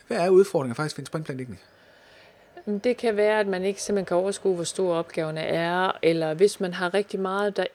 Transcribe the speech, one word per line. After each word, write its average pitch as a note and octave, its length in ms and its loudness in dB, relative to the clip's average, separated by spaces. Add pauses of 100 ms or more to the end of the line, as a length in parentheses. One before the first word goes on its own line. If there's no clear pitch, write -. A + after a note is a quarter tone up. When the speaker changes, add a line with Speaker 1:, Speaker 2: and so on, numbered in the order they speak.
Speaker 1:
Hvad A#3 100 -4
er F3+ 120 2
udfordringen F3 460 4
faktisk D3+ 220 -6
ved D3 40 -12
en C3+ 40 -10
sprintplanlægning? C3 540 -8 (1080)
Speaker 2:
Men G#3 140 -2
det B3 180 0
kan A3+ 200 0
være, G#3+ 220 4
at G3+ 80 0
man F#3 160 -2
ikke G3 180 -2
simpelthen G3+ 240 -2
kan F3 120 0
overskue, F#3+ 380 0
hvor E3+ 80 -4
store F3 340 -2
opgaverne D#3+ 440 -4
er, F3 500 0 (120)
eller D#3+ 300 2
hvis F#3+ 260 2
man F3+ 140 -4
har F3+ 200 -2
rigtig G3+ 260 -2
meget, G3 380 -2
der F#3 180 0